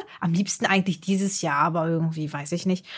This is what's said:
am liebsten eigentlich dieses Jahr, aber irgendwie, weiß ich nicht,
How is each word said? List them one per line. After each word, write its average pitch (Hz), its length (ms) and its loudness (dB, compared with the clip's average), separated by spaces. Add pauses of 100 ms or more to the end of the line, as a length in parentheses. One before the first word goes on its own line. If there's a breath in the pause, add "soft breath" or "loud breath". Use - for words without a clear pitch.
(200 loud breath)
am 170 120 0
liebsten 196 340 2
eigentlich 190 360 2
dieses 190 400 0
Jahr, 143 240 0
aber 165 200 0
irgendwie, 160 460 -2
weiß 147 200 -8
ich 175 140 -2
nicht, 185 200 0 (120)